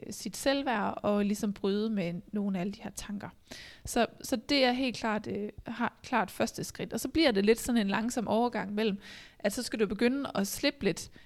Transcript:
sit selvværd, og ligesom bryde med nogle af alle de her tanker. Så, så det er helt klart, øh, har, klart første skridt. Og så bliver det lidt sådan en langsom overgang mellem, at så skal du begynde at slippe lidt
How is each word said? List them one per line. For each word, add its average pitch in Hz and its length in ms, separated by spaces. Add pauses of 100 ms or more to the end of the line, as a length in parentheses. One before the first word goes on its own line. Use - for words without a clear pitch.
(100)
sit - 260
selvværd, 254 680
og 208 220
ligesom 208 280
bryde 202 380
med 175 240 (180)
nogle 202 260
af - 20
alle 196 120
de 202 100
her - 140
tanker. 202 320 (560)
Så, - 220 (160)
så - 140 (120)
det 277 160
er 247 80
helt 247 240
klart, 214 300
øh, 208 220 (180)
har, 226 360
klart 220 280
første - 340
skridt. - 280
Og 226 80
så - 80
bliver 311 220
det 196 160
lidt 226 140
sådan 240 200
en 196 80
langsom 214 400
overgang 214 460
mellem, 208 240 (400)
at - 140
så 254 100
skal 233 180
du 214 60
begynde 240 480
at 196 120
slippe - 380
lidt - 260 (160)